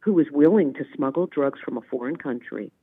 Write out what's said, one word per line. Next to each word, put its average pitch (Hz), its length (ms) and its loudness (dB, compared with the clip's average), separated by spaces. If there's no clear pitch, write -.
who 202 180 2
is 151 120 2
willing 147 440 4
to - 100 -8
smuggle 143 340 -2
drugs 139 320 -2
from 135 180 -8
a 113 40 -10
foreign 127 340 -6
country 120 560 -10